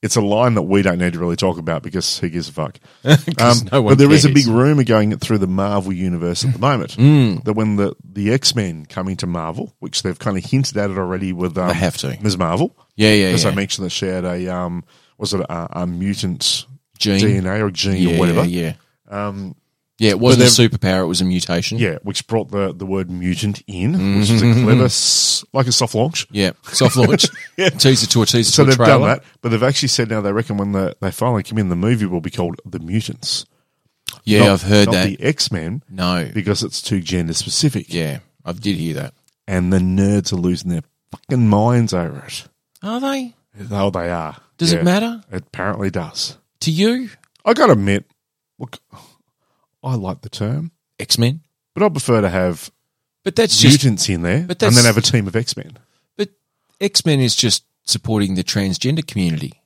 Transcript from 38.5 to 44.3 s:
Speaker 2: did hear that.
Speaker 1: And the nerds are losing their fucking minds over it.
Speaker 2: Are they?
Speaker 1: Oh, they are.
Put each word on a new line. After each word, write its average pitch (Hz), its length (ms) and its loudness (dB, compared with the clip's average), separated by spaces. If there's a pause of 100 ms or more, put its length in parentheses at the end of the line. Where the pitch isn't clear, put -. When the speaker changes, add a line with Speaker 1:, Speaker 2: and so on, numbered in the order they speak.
Speaker 2:
did 101 240 -4
hear 82 180 -4
that. 69 200 -10 (340)
Speaker 1:
And 90 240 0
the 95 60 4
nerds 98 540 2
are 92 40 -4
losing 90 340 -2
their 82 140 -6 (260)
fucking 123 380 0
minds 113 440 2
over 85 340 -6
it. - 200 -14 (360)
Speaker 2:
Are 220 180 -6
they? 269 340 -6 (360)
Speaker 1:
Oh, 101 200 0
they 87 200 -4
are. 80 260 -6 (220)